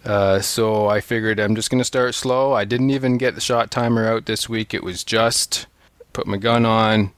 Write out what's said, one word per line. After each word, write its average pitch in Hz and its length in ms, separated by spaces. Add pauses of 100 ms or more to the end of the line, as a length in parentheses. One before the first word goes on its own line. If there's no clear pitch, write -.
Uh, 98 340
so 107 480
I 104 140
figured 110 380
I'm 104 160
just 110 140
gonna 127 140
start 123 320
slow. 131 380
I 107 100
didn't 123 260
even 131 280
get 123 180
the - 60
shot 117 280
timer 117 380
out 113 180
this 110 220
week. 113 260
It 110 80
was 90 220
just - 640 (460)
put - 120
my 101 120
gun 117 280
on 110 520